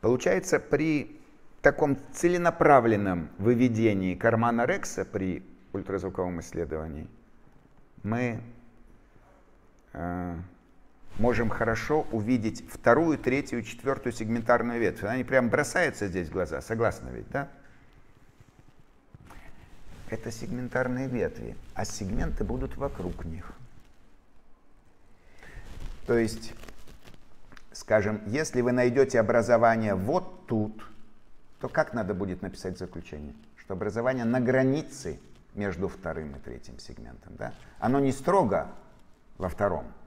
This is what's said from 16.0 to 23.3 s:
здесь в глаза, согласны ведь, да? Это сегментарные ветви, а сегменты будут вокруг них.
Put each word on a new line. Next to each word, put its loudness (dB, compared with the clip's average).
здесь -4
в -12
глаза, -2
согласны -2
ведь, -12
да? -4
Это -8
сегментарные -4
ветви, -4
а -4
сегменты -2
будут -4
вокруг -6
них. -10